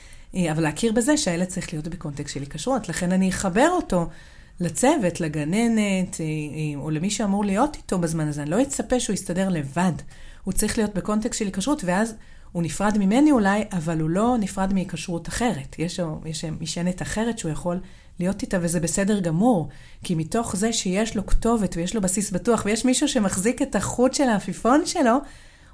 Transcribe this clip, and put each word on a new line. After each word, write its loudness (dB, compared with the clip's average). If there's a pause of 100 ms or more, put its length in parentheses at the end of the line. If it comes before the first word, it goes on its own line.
(340)
אה, 0
אבל 0
להכיר 0
בזה 2
שהילד 0
צריך -8
להיות -6
בקונטקסט -8
של -6
היקשרות, -4
לכן -2
אני 4
אחבר 4
אותו 0 (520)
לצוות, 2
לגננת, 0
אה, -4
אה, -4
או -4
למי 0
שאמור 0
להיות 0
איתו -4
בזמן 0
הזה. -4
אני -4
לא 4
אצפה -2
שהוא -2
יסתדר -2
לבד. 0 (520)
הוא -2
צריך 2
להיות 0
בקונטקסט -2
של -2
היקשרות, -2
ואז 0 (420)
הוא 0
נפרד 0
ממני 6
אולי, 4
אבל -2
הוא 0
לא 2
נפרד 0
מהיקשרות -4
אחרת. -2
יש -2
לו, -4
יש -6
משענת -4
אחרת -2
שהוא -4
יכול -4 (400)
להיות 0
איתה, 0
וזה 0
בסדר 2
גמור. 2 (340)
כי -2
מתוך -2
זה 0
שיש 0
לו -2
כתובת 4
ויש -2
לו -2
בסיס 0
בטוח, 2
ויש 0
מישהו 4
שמחזיק 0
את 0
החוט 2
של 2
העפיפון 2
שלו, 4 (580)